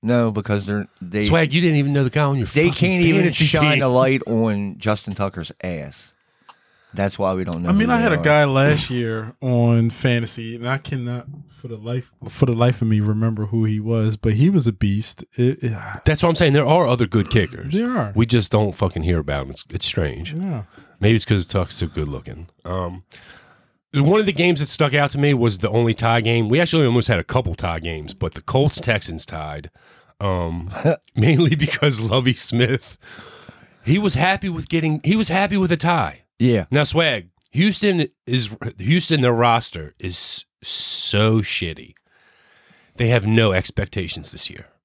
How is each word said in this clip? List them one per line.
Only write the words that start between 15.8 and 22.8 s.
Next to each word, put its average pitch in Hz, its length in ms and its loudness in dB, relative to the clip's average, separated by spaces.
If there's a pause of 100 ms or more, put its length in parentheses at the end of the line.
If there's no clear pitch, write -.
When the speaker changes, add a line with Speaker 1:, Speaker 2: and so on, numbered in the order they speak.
Speaker 2:
That's 156 180 2
what 170 80 4
I'm 165 40 2
saying. 160 200 4
There 143 120 4
are 156 220 4
other 120 180 2
good 101 240 0
kickers. 131 480 0
Speaker 3:
There 247 180 -2
are. 113 200 -2
Speaker 2:
We 117 100 4
just 113 240 2
don't 107 240 2
fucking 87 300 -2
hear 85 160 2
about 71 220 -4
'em. 67 80 -10
It's, - 200 -14
it's - 160 -6
strange. 82 460 -4
Speaker 3:
Yeah. 165 300 -6 (360)
Speaker 2:
Maybe 107 160 4
it's 110 100 2
'cause 98 220 0
Tuck's - 300 -4
so 87 100 -4
good 76 220 -6
looking. 71 400 -12 (160)
Um, 92 400 -8 (920)